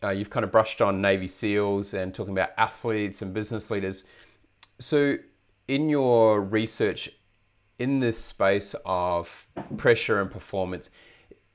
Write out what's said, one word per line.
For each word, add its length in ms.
uh, 80
you've 200
kind 140
of 80
brushed 280
on 220
Navy 260
seals 640
and 200
talking 180
about 240
athletes 640
and 140
business 360
leaders. 340
So 380
in 200
your 520
research 720
in 220
this 180
space 560
of 640
pressure 440
and 100
performance, 600